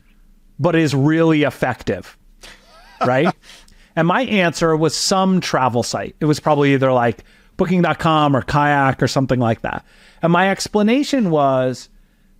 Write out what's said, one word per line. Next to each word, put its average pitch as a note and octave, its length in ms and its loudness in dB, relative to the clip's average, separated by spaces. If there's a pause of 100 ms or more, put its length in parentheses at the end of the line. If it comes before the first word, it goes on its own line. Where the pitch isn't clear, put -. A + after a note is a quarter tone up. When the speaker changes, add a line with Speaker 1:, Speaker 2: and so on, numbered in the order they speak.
(600)
Speaker 1:
but E3 160 0
is D#3 180 2
really D#3 500 2
effective?" B2 760 -6 (240)
Speaker 2:
<laughs> - 640 -12
Speaker 1:
Right? D#3 280 2 (640)
And E3 120 0
my G#3 160 0
answer F3 540 0
was D#3 180 0
some F#3+ 460 0
travel B2 420 0
site. - 360 -10
It E3 60 -2
was D3 140 0
probably C#3+ 340 2
either, C3 180 2
like, A#2+ 320 0 (340)
booking F3+ 240 0
dot D#3+ 180 0
com D3+ 360 2
or B2 60 0
Kayak C#3+ 600 0
or C3+ 60 2
something C3 320 -2
like A#2 220 -2
that. - 240 -10 (360)
And E3+ 100 0
my F3+ 180 2
explanation A3 800 -2
was, C3 580 0 (500)